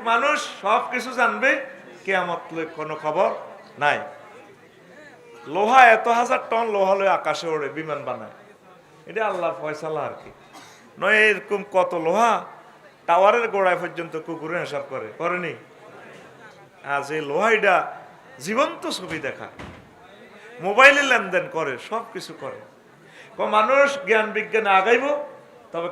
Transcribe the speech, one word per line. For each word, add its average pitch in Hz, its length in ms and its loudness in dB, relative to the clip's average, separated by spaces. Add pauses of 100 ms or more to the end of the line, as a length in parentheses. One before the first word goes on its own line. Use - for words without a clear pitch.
মানুষ 269 460 0 (140)
সব 214 280 0
কিছু 247 220 -6
জানবে, 240 540 0 (380)
কেয়ামত 180 480 -4
লই 160 140 -6 (100)
কোনো 156 200 -8
খবর 151 340 0 (480)
নাই। 139 200 2 (1500)
লোহা 214 400 6
এত 220 220 6
হাজার 240 300 2 (120)
টন 226 200 0
লোহা 196 240 2
লই 196 140 2
আকাশে 160 400 0
ওড়ে, 151 200 -2
বিমান 143 360 -8
বানায়, 117 260 -10 (760)
এটা 214 200 -4
আল্লাহর 175 340 -4
ফয়সালা 156 400 -6
আর 120 120 -6 (120)
কি। - 60 -20 (680)
নয় 196 180 2
এরকম 208 560 2
কত 180 220 2
লোহা 180 500 2 (640)
টাওয়ারের 196 420 4
গোড়ায় 185 320 2
পর্যন্ত 165 400 -8
কুকুরে 160 400 -8
হিসাব 139 300 -6
করে, 120 160 -8 (120)
করেনি? 170 360 -4 (1300)
আজ 139 280 -4
এই 156 80 -4
লোহা 151 300 -2
এটা 190 460 2 (420)
জীবন্ত 285 520 -4
ছবি 180 280 -8
দেখা, 120 300 -10 (1120)
মোবাইলে 262 420 6
লেনদেন 190 500 0
করে, 147 260 -4 (100)
সব 226 140 -6 (100)
কিছু 160 280 -12
করে। 110 200 -12 (760)
ক - 40 -4
মানুষ 220 680 2
জ্ঞান 214 240 2
বিজ্ঞানে 208 400 -2
আগাইব, 254 540 2 (480)
তবে 170 200 -6